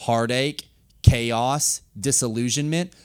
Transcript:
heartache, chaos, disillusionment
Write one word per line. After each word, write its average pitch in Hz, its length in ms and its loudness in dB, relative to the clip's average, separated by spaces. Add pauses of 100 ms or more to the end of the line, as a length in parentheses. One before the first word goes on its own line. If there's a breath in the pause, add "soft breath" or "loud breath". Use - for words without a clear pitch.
heartache, 123 680 -2 (340)
chaos, 120 800 2 (160)
disillusionment 131 960 -2 (120)